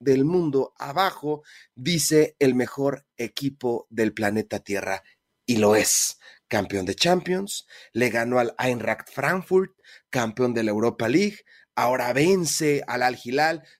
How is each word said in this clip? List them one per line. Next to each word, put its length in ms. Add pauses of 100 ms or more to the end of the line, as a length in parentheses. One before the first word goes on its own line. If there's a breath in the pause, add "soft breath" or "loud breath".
del 240
mundo, 540
abajo 640 (320 loud breath)
dice 640
el 160
mejor 500 (100)
equipo 720
del 240
planeta 460
Tierra, 460 (420 soft breath)
y 120
lo 180
es. 420 (300 loud breath)
Campeón 380
de 100
Champions, 720 (240 loud breath)
le 180
ganó 300
al 180
Eintracht 540
Frankfurt, 640 (340 loud breath)
campeón 440
de 100
la 80
Europa 360
League, 300 (380 soft breath)
ahora 360
vence 760
al 160
Al 180
Hilal. 400 (180 soft breath)